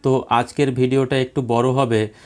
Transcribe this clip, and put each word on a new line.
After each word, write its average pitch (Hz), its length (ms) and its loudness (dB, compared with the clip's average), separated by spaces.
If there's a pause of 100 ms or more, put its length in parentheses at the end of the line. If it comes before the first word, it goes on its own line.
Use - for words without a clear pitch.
তো 131 260 0
আজকের 123 420 0
ভিডিওটা 131 460 0
একটু 131 240 -2
বড় 117 280 0
হবে। 117 380 0 (180)